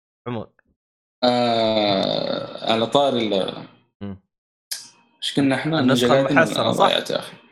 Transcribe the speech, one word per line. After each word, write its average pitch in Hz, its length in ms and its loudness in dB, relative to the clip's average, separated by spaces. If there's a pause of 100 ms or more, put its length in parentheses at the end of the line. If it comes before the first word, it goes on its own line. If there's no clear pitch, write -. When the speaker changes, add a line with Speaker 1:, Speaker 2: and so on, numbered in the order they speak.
(280)
Speaker 1:
عمومًا. 117 200 -8 (760)
Speaker 2:
آه، 110 1500 0
على 113 140 0
طار 139 260 2
ال-، 101 640 -4 (1500)
مشكلة 135 280 0
إحنا 156 240 -2
Speaker 1:
النسخة 123 280 4
Speaker 2:
نجي 135 80 4
قاعدين 135 220 2
Speaker 1:
المحسنة، - 340 2
صح؟ - 160 2
Speaker 2:
ضيعت - 220 0
يا - 100 -2
أخي. - 140 -14 (180)